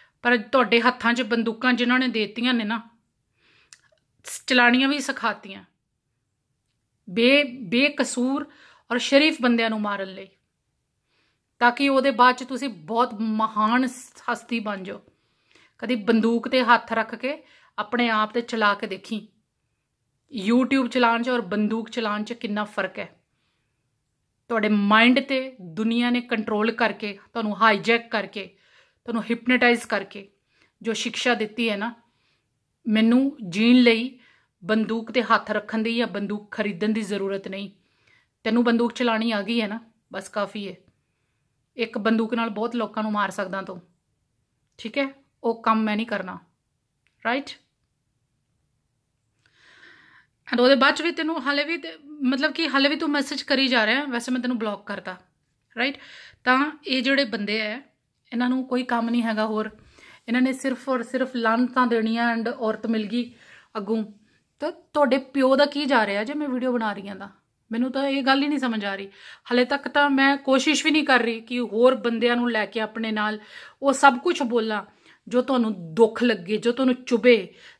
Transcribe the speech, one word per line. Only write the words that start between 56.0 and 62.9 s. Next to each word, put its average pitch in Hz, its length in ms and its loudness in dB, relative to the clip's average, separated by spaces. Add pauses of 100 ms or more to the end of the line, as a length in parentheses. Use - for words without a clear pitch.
ਤਾਂ 277 280 2 (140)
ਇਹ 262 160 0
ਜਿਹੜੇ 269 220 2
ਬੰਦੇ 208 360 -4
ਹੈ, 220 220 -8 (500)
ਇਹਨਾਂ 247 160 -2
ਨੂੰ 262 180 -2
ਕੋਈ 254 160 -2
ਕੰਮ 233 280 -2
ਨਹੀਂ 240 120 0
ਹੈਗਾ 220 240 -2
ਹੋਰ। 214 240 -4 (580)
ਇਹਨਾਂ 247 140 0
ਨੇ 262 100 2
ਸਿਰਫ 262 360 -6
ਔਰ 247 140 -2
ਸਿਰਫ 262 340 -4
ਲਾਹਨਤਾਂ 240 500 2
ਦੇਣੀਆਂ 233 500 0
and 226 160 -4
ਔਰਤ 220 340 -4
ਮਿਲ 220 200 -2